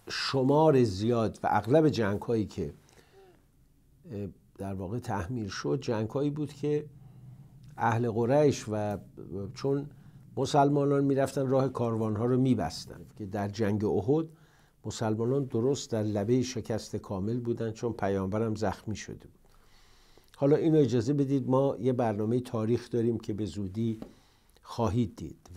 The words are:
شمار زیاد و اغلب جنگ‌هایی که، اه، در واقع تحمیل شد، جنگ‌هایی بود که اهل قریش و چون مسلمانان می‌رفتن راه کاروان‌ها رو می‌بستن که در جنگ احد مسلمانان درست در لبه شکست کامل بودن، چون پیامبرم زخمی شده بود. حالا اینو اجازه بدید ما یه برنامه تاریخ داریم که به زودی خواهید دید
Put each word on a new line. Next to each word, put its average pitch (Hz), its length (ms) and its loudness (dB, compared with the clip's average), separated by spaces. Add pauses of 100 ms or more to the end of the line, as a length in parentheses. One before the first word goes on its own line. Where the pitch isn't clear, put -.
شمار 135 760 4
زیاد 110 600 0
و - 80 0
اغلب 127 380 4
جنگ‌هایی 107 560 0
که، 82 280 -6 (1400)
اه، 101 160 -8 (300)
در 98 160 -8
واقع 95 260 -6
تحمیل 107 480 -4
شد، 143 340 -4
جنگ‌هایی 120 480 -2
بود 147 240 -6
که 147 320 -4 (920)
اهل 117 340 0
قریش 127 600 2
و 104 260 -2 (580)
چون 139 340 -2 (480)
مسلمانان 143 680 4
می‌رفتن 135 440 0
راه 131 220 2
کاروان‌ها 113 560 -2
رو 127 120 2
می‌بستن 123 640 0 (160)
که - 80 -10
در 101 220 -4
جنگ 104 380 0
احد 107 400 2 (600)
مسلمانان 117 580 -2
درست 123 480 -2
در 110 120 0
لبه 107 380 2
شکست 113 540 -6
کامل 104 440 -4
بودن، 117 320 -4
چون 110 220 -4
پیامبرم 101 640 -2
زخمی 101 400 -4
شده - 180 -12 (140)
بود. - 20 -20 (1080)
حالا 143 180 4
اینو 156 220 4
اجازه 123 360 4
بدید 135 360 0
ما 135 300 2
یه 123 140 0
برنامه 113 460 0
تاریخ 117 500 -2
داریم 113 300 0
که - 140 -8
به 101 120 -4
زودی 104 540 -4 (640)
خواهید 110 520 -2
دید - 420 -16